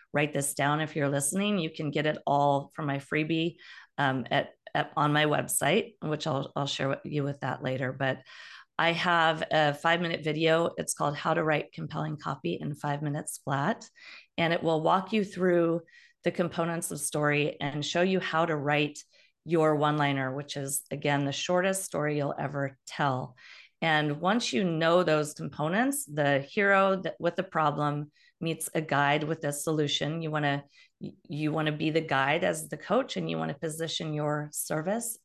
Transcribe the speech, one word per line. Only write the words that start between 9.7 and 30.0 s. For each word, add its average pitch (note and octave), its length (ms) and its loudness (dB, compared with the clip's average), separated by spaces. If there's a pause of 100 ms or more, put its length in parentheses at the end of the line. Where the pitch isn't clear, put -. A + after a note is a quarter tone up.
five-minute E3 500 0
video. D#3+ 540 2
It's E3 160 -4
called D3 200 -2
How D#3+ 200 0
to E3 100 0
Write D#3 280 0
Compelling D#3 440 -6
Copy D#3 440 -6
in D3+ 140 -6
Five C#3+ 280 -4
Minutes D3 420 -6
Flat. C#3 400 -2 (540)
And E3 140 2
it E3+ 100 0
will D#3+ 200 2
walk F#3 300 2
you G#3+ 120 2
through F3 580 2 (420)
the F3 60 2
components E3+ 600 -2
of D#3+ 80 -8
story D3 640 0
and D3 240 -4
show - 160 0
you F#3+ 180 4
how E3+ 280 0
to D#3+ 100 0
write D3 420 0 (460)
your D#3 320 4
one-liner, C#3+ 580 2
which D3 220 -10
is, C#3 340 -4
again, C#3+ 340 0
the C#3 80 0
shortest F3+ 520 0
story D3+ 320 -2
you'll C#3+ 220 -2
ever C#3 480 -4
tell. C3+ 500 -2 (460)
And D3+ 380 2
once G#3+ 320 2
you A3 120 2
know E3 380 4
those D3+ 320 2
components, F3 720 -2
the C#3+ 340 2
hero G3 640 4
that, - 160 -6
with E3+ 180 0
the F#3 60 0
problem D3 680 0 (300)
meets E3 340 -4
a E3 60 0
guide D3 440 2
with D#3 200 -4
a C#3+ 80 -2
solution. D#3 680 -2